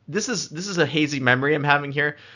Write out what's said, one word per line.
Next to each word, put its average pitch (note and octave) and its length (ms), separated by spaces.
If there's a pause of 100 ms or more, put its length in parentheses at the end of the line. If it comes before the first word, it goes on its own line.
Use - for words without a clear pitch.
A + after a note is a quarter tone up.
this G#3 220
is, G#3 200
this E3+ 180
is F#3 100
a D#3+ 80
hazy D3 340
memory C3 360
I'm C#3+ 80
having C#3+ 280
here D3 260 (180)